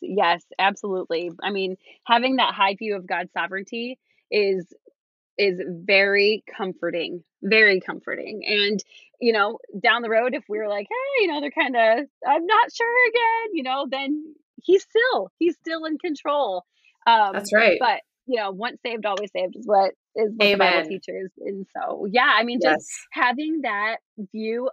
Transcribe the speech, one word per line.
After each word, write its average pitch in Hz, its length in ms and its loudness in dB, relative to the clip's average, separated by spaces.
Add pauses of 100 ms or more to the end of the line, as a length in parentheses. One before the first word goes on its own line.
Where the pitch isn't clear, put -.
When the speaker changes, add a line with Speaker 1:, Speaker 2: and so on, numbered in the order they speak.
Speaker 1:
yes, 175 440 0 (140)
absolutely. 185 720 -2 (120)
I 190 80 -4
mean, 190 260 -4 (300)
having 240 300 2
that 220 180 0
high 202 200 2
view 208 220 -6
of 185 100 -12
God's 180 260 -6
sovereignty 202 640 -8 (320)
is, 196 420 0 (640)
is 190 300 0
very 196 760 2 (120)
comforting, 175 680 -6 (180)
very 202 380 4
comforting. - 680 -10
And, 202 340 0 (400)
you 233 120 2
know, 208 260 0 (220)
down 233 220 2
the 226 80 -6
road, 226 240 2
if 302 140 -8
we're 220 200 -6
like, 208 220 -4
"Hey, 523 340 -2
you 359 40 2
know, 294 120 -4
they're 285 120 -6
kinda, 240 540 2 (200)
I'm 311 200 2
not 440 280 4
sure 466 340 4
again," 453 460 0
you 294 100 -4
know, 269 260 -4
then 294 440 -6 (280)
he's 370 220 4
still, 427 540 0
he's 330 180 2
still 330 300 -8
in 311 120 -4
control. 285 640 -2 (420)
Um, 220 260 6
Speaker 2:
That's 185 200 -4
right. 208 280 6
Speaker 1:
but, 220 220 2 (240)
you 247 140 -2
know, 196 120 -4
once 214 300 -8
saved, 233 240 -6
always 202 260 -4
saved 180 240 -4
is 226 100 -14
what, 196 260 4 (240)
is 214 200 0
what 208 160 6
the 196 60 2
Bible 180 240 4
Speaker 2:
Amen. - 20 -6
Speaker 1:
teaches. 185 460 -10 (100)
And 196 340 -10
so, - 360 -6
yeah, 247 240 2
I 220 100 2
mean, 240 180 -4
just 156 200 2
Speaker 2:
Yes. - 280 -18
Speaker 1:
having 294 520 -2
that 214 360 -4 (340)
view 226 400 -4